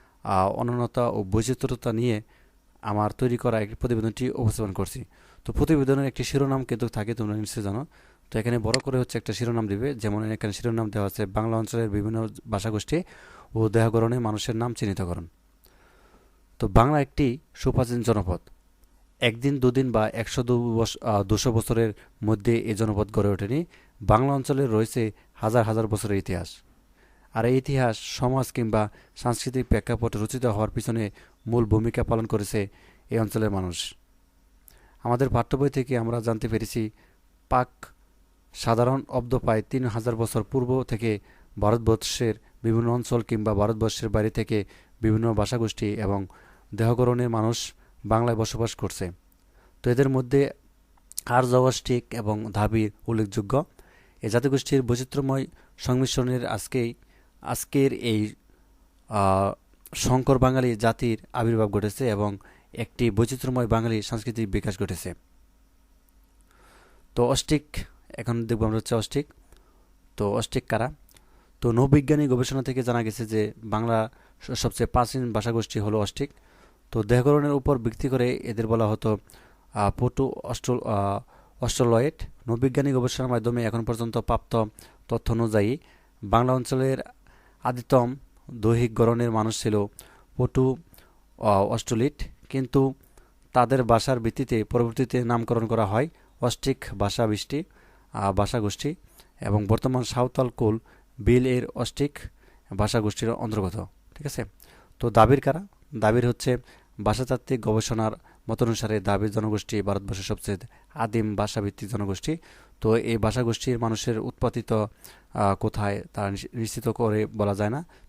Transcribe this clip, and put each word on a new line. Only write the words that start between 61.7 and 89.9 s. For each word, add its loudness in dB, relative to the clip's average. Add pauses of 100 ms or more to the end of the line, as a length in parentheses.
ঘটেছে 0
এবং 0 (360)
একটি -2
বৈচিত্র্যময় 0
বাঙালি 2
সাংস্কৃতিক -6
বিকাশ -4
ঘটেছে। -6 (2000)
তো 4
অস্ট্রিক, 0 (320)
এখন -4
দেখবো 0
আমরা 0
হচ্ছে -2
অস্ট্রিক। -2 (920)
তো 0
অস্ট্রিক -2
কারা? -2 (680)
তো 2
নৌবিজ্ঞানী 4
গবেষণা 0
থেকে -4
জানা 0
গেছে -6
যে -2 (100)
বাংলা 0 (320)
স-, -10
সবচেয়ে -2
প্রাচীন 0
ভাষাগোষ্ঠী -2
হলো 0
অস্ট্রিক। -4 (640)
তো 0
দেহগঠনের 4
উপর 2
ভিত্তি -4
করে 0
এদের -4
বলা 2
হতো, 0 (560)
আহ, 2
পটু 0 (100)
অস্ট্রো-, -4
আহ, -4
অস্ট্রোলয়েড। 2 (240)
নৌবিজ্ঞানী 2
গবেষণার 0
মাধ্যমে 0
এখন -2
পর্যন্ত -4
প্রাপ্ত 0 (420)
তথ্য -2
অনুযায়ী 2 (460)
বাংলা 2
অঞ্চলের 0 (680)
আদিতম 2 (360)
দৈহিক 2
গড়নের 2
মানুষ -2
ছিল 0 (520)